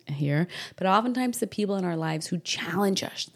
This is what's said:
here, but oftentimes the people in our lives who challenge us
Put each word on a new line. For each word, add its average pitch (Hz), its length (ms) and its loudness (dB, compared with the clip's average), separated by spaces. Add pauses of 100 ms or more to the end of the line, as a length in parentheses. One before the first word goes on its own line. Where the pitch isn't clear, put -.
here, 147 380 2 (300)
but 185 100 -2
oftentimes 240 540 2
the 220 80 0
people 202 300 0
in 185 80 0
our 170 100 0
lives 160 320 -2
who 185 120 0
challenge 185 600 0
us - 340 -8